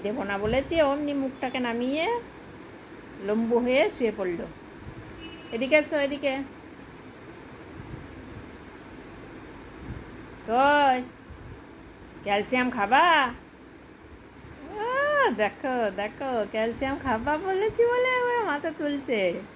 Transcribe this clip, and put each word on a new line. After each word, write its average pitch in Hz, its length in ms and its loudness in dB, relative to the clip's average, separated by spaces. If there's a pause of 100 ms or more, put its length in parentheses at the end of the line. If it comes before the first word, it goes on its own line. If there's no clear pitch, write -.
দেব 208 140 -2 (120)
না 202 140 0
বলেছি, 262 300 2 (160)
অমনি 285 220 0 (100)
মুখটাকে 262 440 -4
নামিয়ে 254 400 0 (1200)
লম্বু 226 380 2
হয়ে 254 180 6 (120)
শুয়ে 226 240 2
পড়ল। 180 220 -2 (1120)
এদিকে 262 280 4
এসো, 302 140 -2 (100)
এদিকে। 277 260 -2 (4000)
কই? 269 500 6 (1300)
ক্যালসিয়াম 214 520 2
খাবা? 233 280 6 (1800)
আহ, 554 420 4 (160)
দেখো, 254 340 0 (260)
দেখো, 214 300 -4 (220)
ক্যালসিয়াম 233 520 -2
খাবা 247 280 0 (160)
বলেছি 427 340 2 (100)
বলে 494 180 4 (100)
এবার 480 200 2 (100)
মাথা 294 280 -2
তুলছে। 285 420 0 (360)